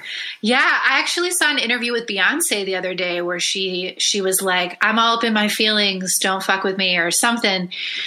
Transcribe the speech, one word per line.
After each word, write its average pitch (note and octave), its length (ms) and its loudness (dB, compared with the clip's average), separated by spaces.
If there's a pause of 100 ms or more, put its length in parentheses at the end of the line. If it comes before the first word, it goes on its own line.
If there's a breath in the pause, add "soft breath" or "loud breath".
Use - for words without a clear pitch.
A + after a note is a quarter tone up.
(420 loud breath)
Yeah, A#3 180 2
I C#4+ 400 2
actually F4 320 -2
saw D#4 180 2
an C#4+ 100 0
interview A#3+ 340 -2
with A#3 140 -2
Beyonce G#3 580 0
the F#3+ 100 -2
other F#3 180 -2
day F3+ 280 -2
where F3 180 -2
she, F#3 600 -4
she - 200 0
was F#3+ 220 0
like, F3+ 400 0
"I'm G#3+ 180 2
all A#3 180 4
up A#3 60 0
in A3+ 100 2
my G#3 140 2
feelings, G#3 720 0
don't F#3+ 240 0
fuck F#3+ 220 0
with F#3+ 120 0
me," F#3 200 2
or E3+ 120 2
something. G3 640 0 (340 loud breath)